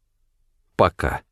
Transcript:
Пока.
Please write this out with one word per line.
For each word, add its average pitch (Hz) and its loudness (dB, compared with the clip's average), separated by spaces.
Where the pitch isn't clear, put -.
Пока. - -2